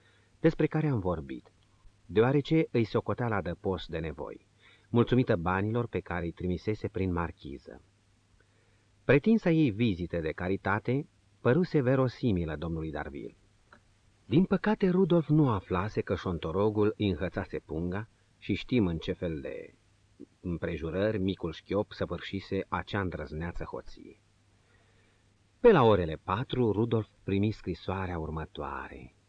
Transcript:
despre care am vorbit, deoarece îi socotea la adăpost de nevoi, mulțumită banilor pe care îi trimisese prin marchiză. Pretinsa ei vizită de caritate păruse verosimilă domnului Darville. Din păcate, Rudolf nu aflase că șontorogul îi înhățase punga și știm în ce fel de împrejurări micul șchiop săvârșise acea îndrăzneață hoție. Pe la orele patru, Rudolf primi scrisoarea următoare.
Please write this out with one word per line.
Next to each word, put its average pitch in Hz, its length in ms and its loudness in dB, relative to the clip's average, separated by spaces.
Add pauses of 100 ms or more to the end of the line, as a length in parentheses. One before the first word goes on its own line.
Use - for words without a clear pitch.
(400)
despre 160 260 2
care 156 220 0
am 131 100 0
vorbit, 78 540 -6 (540)
deoarece 139 640 2
îi 120 140 2
socotea 110 440 -2
la 110 80 0
adăpost 90 520 -4
de 82 100 -6
nevoi, 73 480 -10 (420)
mulțumită 120 480 2
banilor 98 500 0
pe 92 140 -4
care 87 240 -6
îi 85 80 -6
trimisese 90 560 -4
prin 95 240 -2
marchiză. 80 680 -8 (1200)
Pretinsa 185 460 4
ei 156 200 4
vizită 92 500 -2
de 78 120 -2
caritate 98 760 -2 (320)
păruse 151 400 2
verosimilă 120 760 0
domnului 80 340 -6
Darville. 76 460 -10 (880)
Din 160 200 4
păcate, 202 440 2
Rudolf 175 400 4
nu 151 220 6
aflase 98 500 -2
că 104 140 -2
șontorogul 101 840 0
îi 104 120 0
înhățase 87 500 -4
punga 90 500 -6 (300)
și - 160 -4
știm 110 320 0
în 82 120 -2
ce - 140 -6
fel 80 280 -6
de - 340 -12 (640)
împrejurări 87 800 -4
micul 92 340 -4
șchiop 101 400 -4
săvârșise 95 760 -6
acea 92 320 -4
îndrăzneață 82 640 -6
hoție. - 560 -14 (1400)
Pe 240 120 10
la 156 100 8
orele 90 420 4
patru, 113 480 0
Rudolf 110 360 0 (160)
primi 98 260 2
scrisoarea 92 680 -6
următoare. 69 960 -10 (140)